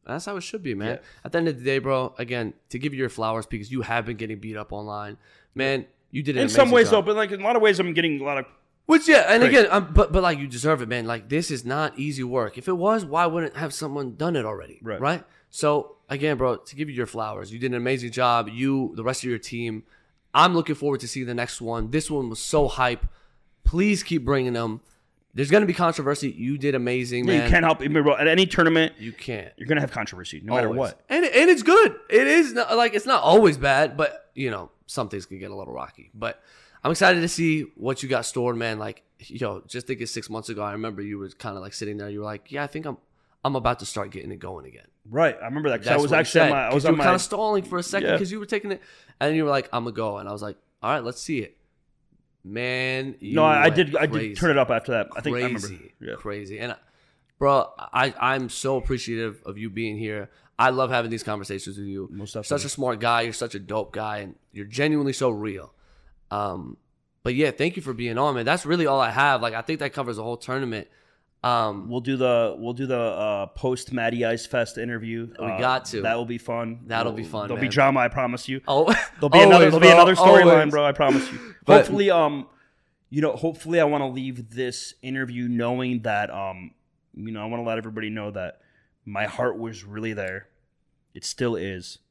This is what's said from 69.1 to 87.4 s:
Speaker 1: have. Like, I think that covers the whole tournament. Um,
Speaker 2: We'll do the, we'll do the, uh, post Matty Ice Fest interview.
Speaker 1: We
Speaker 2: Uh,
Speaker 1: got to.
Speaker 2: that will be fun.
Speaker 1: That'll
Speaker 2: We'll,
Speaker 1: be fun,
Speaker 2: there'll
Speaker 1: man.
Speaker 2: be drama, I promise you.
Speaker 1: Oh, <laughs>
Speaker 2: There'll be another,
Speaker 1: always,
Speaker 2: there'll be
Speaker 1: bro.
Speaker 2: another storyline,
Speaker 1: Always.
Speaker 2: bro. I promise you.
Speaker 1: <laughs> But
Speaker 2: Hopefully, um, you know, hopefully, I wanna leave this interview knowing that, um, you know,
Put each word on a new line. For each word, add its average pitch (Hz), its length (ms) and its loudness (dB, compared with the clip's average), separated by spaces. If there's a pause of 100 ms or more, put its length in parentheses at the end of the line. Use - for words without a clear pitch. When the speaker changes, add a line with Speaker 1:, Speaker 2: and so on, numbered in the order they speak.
Speaker 1:
have. 135 300 2
Like, 113 140 -4
I 113 80 -6
think 160 160 -6
that 139 140 -6
covers 120 240 -6
the 110 80 -10
whole 120 120 -6
tournament. 123 520 -6 (560)
Um, 110 440 0
Speaker 2:
We'll 123 120 -4
do 135 160 -4
the, 120 400 2
we'll 117 160 -8
do 131 140 -8
the, 127 140 -2
uh, 104 460 -2
post 127 460 -6
Matty 117 320 -2
Ice 113 220 -4
Fest 120 320 -4
interview. 117 500 -8 (120)
Speaker 1:
We 117 60 -8
Speaker 2:
Uh, 95 120 -4
Speaker 1:
got 127 280 0
to. 107 160 -6
Speaker 2:
that 113 140 0
will 120 80 -4
be 117 140 -8
fun. 117 480 -8
Speaker 1:
That'll 113 260 -2
Speaker 2:
We'll, 107 100 -8
Speaker 1:
be - 60 -8
fun, 104 200 -8
Speaker 2:
there'll 117 120 -4
Speaker 1:
man. 131 80 -2
Speaker 2:
be 113 40 -4
drama, 135 280 4
I 120 80 2
promise 123 400 -4
you. 131 200 -6
Speaker 1:
Oh, 147 160 4
<laughs> - 360 0
Speaker 2:
There'll 147 80 2
be 151 120 8
another, 196 140 12
Speaker 1:
always, 175 60 12 (120)
Speaker 2:
there'll 165 80 4
be 175 80 10
Speaker 1:
bro. 165 80 12
Speaker 2:
another 180 180 10
storyline, 180 440 10
Speaker 1:
Always. 151 120 4
Speaker 2:
bro. 147 140 2
I 143 80 4
promise 135 400 2
you. 120 120 -14
Speaker 1:
<laughs> - 40 -18 (160)
But 196 180 10
Speaker 2:
Hopefully, 196 280 2
um, 151 380 2 (600)
you 143 140 -4
know, 151 140 0
hopefully, 160 440 -2
I 160 40 6
wanna 147 240 0
leave 127 420 -10
this 123 500 -8
interview 127 460 -6
knowing 120 560 -2
that, 104 280 -2
um, 92 420 -10 (420)
you 107 160 -12
know, 107 100 -10